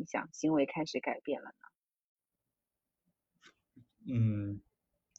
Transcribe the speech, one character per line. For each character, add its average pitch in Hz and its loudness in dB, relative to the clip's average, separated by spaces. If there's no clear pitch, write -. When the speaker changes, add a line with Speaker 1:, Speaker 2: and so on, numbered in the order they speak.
Speaker 1:
响， - -4
行 311 2
为 285 6
开 160 -2
始 127 -4
改 131 -4
变 139 -4
了 - -14
呢？ - -20
Speaker 2:
嗯， 104 2